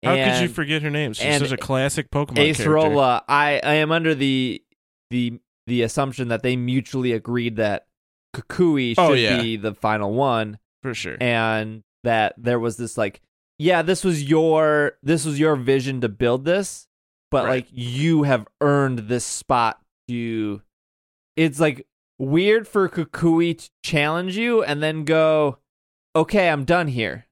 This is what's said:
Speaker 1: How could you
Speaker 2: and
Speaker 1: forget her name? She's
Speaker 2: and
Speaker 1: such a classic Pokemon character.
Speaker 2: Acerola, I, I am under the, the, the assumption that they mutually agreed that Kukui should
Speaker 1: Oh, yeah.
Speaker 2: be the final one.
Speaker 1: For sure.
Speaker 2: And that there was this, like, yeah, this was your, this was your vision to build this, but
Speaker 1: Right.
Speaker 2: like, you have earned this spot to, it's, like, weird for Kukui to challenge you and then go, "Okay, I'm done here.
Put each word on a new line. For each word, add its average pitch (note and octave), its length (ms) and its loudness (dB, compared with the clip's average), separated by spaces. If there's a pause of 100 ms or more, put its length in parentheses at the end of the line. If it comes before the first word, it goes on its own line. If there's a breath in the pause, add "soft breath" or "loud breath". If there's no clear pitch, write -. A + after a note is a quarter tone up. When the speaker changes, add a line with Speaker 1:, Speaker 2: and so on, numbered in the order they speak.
Speaker 1:
How - 120 0
could B2+ 260 2
you B2 60 0
Speaker 2:
and A#2+ 80 -4
Speaker 1:
forget D3+ 260 -2
her D3+ 80 -4
name? C#3+ 240 -2
She's A2+ 120 -6
Speaker 2:
and C#3+ 180 0
Speaker 1:
such C3+ 80 -2
a B2+ 60 -4
classic C3+ 540 -4
Pokemon C#3+ 240 -4
character. D3 300 2
Speaker 2:
Acerola, D3 640 2
I, C#3+ 360 2
I D3 120 2
am D#3 160 2
under D#3+ 240 2
the, C3 460 -2 (480)
the, A#2+ 300 -4 (280)
the B2 160 0
assumption C3 460 -4
that A2+ 140 -4
they B2+ 120 0
mutually B2+ 580 -2
agreed A#2 440 -4
that G#2 300 -2 (480)
Kukui D3 600 0
should - 40 2
Speaker 1:
Oh, E3 140 6
yeah. G#2+ 280 2
Speaker 2:
be A2+ 160 -2
the G#2 160 -6
final G#2+ 400 -2
one. A2+ 460 -2 (240)
Speaker 1:
For C3 100 -8
sure. D#2 260 -10
Speaker 2:
And A2 640 -2 (200)
that A2+ 340 0
there A#2+ 220 0
was A2+ 180 -4
this, A#2 200 -8
like, G#2 240 -4 (360)
yeah, E3+ 240 2
this E3+ 240 -2
was D#3+ 180 0
your, D#3 680 2 (100)
this D3 220 0
was D3 140 -4
your D#3 180 4
vision C3 440 0
to A#2 80 -2
build B2 360 -2
this, F#3 420 -4 (440)
but C3+ 140 0
Speaker 1:
Right. - 40 -2
Speaker 2:
like, B2+ 220 -2
you C#3 520 0
have B2+ 240 0 (140)
earned C#3 380 2
this A#2 260 -4
spot - 560 -2 (260)
to, A2+ 540 -6 (720)
it's, D#3 240 0
like, D3+ 260 0 (320)
weird G3 500 2
for G3 220 0
Kukui E3 680 0
to - 120 -20 (140)
challenge E3 540 -2
you A#3 260 2
and D3 200 -2
then D#3 220 -2
go, D#3 540 2 (560)
"Okay, F#3 340 2
I'm C#3+ 160 -2
done E3+ 220 2
here. A2+ 440 -4